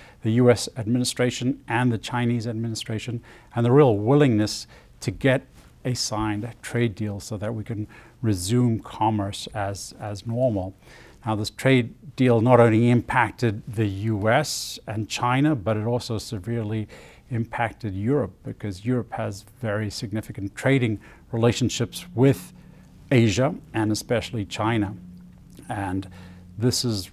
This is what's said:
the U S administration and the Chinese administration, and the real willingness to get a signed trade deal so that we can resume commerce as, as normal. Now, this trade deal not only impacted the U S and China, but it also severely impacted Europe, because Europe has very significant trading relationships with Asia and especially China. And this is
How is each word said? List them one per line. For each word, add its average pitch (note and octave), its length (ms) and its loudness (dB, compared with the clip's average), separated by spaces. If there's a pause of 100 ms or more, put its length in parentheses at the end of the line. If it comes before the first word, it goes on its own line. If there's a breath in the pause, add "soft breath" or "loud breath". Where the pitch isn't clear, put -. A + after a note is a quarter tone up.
(240 loud breath)
the A2+ 80 0
U B2 200 8
S - 240 0
administration B2 920 -2
and B2 200 2
the A#2 80 0
Chinese A#2+ 500 -2
administration, A2+ 760 -6 (320 loud breath)
and A#2+ 100 2
the A#2+ 60 4
real C3 260 8
willingness A2 720 2 (320 loud breath)
to - 120 -4
get B2+ 360 0 (360 loud breath)
a B2 100 -2
signed G#2+ 580 -4 (120)
trade A#2+ 320 -2
deal G#2 240 -6
so - 180 -10
that G#2+ 160 -6
we A2 100 -8
can G#2+ 240 -8 (360 loud breath)
resume A2 560 2
commerce G#2 720 -2
as, G2+ 460 -8
as G#2 260 -10
normal. A2+ 480 -2 (500 loud breath)
Now, A2 120 0
this G#2 160 -4
trade C3 640 0
deal A#2+ 260 4
not B2+ 180 8
only A#2 300 6
impacted A#2 800 2
the A2 180 -2
U G#2 440 -2
S - 580 -2
and G#2+ 200 -6
China, C3+ 480 0
but G#2+ 220 -2
it G#2+ 80 -4
also A#2+ 320 -4
severely A2 680 -6 (420 loud breath)
impacted A2+ 640 -4
Europe, G#2+ 380 -2 (120)
because G#2 420 -10
Europe A#2+ 280 -4
has A2 320 -8 (140)
very G#2+ 320 -4
significant G#2 640 -8
trading B2 440 0 (320 loud breath)
relationships A#2 720 0 (100)
with C3 380 2 (580 loud breath)
Asia B2 420 4 (200)
and A2 180 0
especially G#2+ 540 -4
China. G#2+ 500 -2 (720)
And G2 380 -4 (500 loud breath)
this A#2+ 280 0
is G#2+ 260 -4